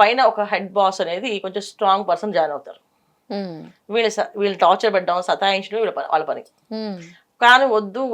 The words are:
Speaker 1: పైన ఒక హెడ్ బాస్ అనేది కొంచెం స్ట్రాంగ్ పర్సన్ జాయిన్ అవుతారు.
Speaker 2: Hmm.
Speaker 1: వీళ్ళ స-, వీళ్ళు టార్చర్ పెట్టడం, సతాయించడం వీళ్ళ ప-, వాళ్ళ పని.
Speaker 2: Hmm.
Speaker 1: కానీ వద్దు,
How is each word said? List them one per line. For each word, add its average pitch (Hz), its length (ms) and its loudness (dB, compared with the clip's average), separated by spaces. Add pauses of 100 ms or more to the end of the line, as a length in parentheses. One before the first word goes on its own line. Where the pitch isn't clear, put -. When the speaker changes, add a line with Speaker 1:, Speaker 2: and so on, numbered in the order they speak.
Speaker 1:
పైన 233 180 4 (120)
ఒక 208 100 -2 (100)
హెడ్ 190 260 -2
బాస్ 190 280 2
అనేది 190 260 -4 (140)
కొంచెం 190 260 -8
స్ట్రాంగ్ 196 380 2
పర్సన్ 202 280 -2
జాయిన్ 156 200 2
అవుతారు. - 220 -18 (540)
Speaker 2:
Hmm. 190 220 -8 (380)
Speaker 1:
వీళ్ళ 233 140 2 (100)
స-, - 140 -4 (100)
వీళ్ళు 202 240 0
టార్చర్ 196 300 4
పెట్టడం, 180 220 0 (120)
సతాయించడం 196 540 -2
వీళ్ళ 185 140 -2
ప-, 139 160 -6
వాళ్ళ 156 160 2
పని. 120 140 -8 (300)
Speaker 2:
Hmm. 214 220 -8 (480)
Speaker 1:
కానీ 254 220 8 (120)
వద్దు, 208 240 -4 (120)